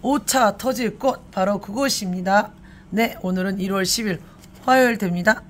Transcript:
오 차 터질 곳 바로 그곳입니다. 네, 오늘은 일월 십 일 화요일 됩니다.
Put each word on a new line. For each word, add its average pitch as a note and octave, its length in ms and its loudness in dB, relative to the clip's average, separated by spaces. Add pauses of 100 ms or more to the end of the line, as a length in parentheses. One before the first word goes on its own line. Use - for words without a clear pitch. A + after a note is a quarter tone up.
오 B3+ 160 0
차 A3 380 2
터질 A#3+ 420 -2
곳 - 320 -2
바로 G3 280 0
그곳입니다. G3+ 920 0 (400)
네, A3+ 320 0
오늘은 F#3 360 -2
일월 F#3+ 260 -2
십 A3 200 -2
일 F3+ 140 -4 (460)
화요일 B3+ 320 4
됩니다. F3+ 520 0